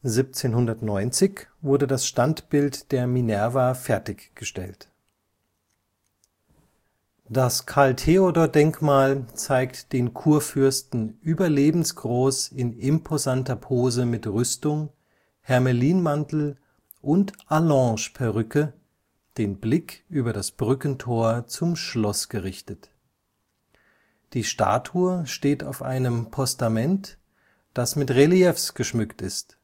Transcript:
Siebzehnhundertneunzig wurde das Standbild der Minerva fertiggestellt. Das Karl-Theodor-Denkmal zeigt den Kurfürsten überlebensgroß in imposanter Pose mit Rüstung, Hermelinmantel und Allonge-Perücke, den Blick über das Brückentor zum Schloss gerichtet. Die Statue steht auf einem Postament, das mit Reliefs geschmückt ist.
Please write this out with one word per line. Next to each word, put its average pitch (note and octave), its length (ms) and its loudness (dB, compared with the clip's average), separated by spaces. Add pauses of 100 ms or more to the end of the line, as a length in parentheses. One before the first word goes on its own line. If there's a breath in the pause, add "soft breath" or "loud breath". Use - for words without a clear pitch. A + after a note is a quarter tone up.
Siebzehnhundertneunzig A#2 1500 -2 (140)
wurde C#3 260 2
das C3 180 -2
Standbild C#3+ 840 -2
der B2 160 0
Minerva B2 680 0
fertiggestellt. - 1160 -8 (2500)
Das B2 360 0
Karl-Theodor-Denkmal D3 1700 4
zeigt - 600 -4
den B2 200 0
Kurfürsten C3+ 1080 0
überlebensgroß D3 1300 0
in A#2+ 280 -4
imposanter C3+ 760 -2
Pose B2 500 0
mit A2+ 220 -2
Rüstung, D3 640 -2 (500)
Hermelinmantel D3 1160 0 (440 soft breath)
und F#3+ 300 2 (160)
Allonge-Perücke, C3 1300 0 (640)
den G2+ 220 -2
Blick C#3 500 -4
über B2 220 -2
das G#2 200 -6
Brückentor A#2+ 960 -2
zum E3+ 280 -2
Schloss - 540 -4
gerichtet. - 640 -10 (1400)
Die A#2+ 100 -2
Statue F3+ 840 0
steht C#3 380 -2
auf C3+ 180 -10
einem B2+ 480 -2
Postament, B2+ 880 -2 (560)
das A#2+ 220 -2
mit C#3 160 -2
Reliefs E3 640 4
geschmückt A2+ 480 -4
ist. - 400 -10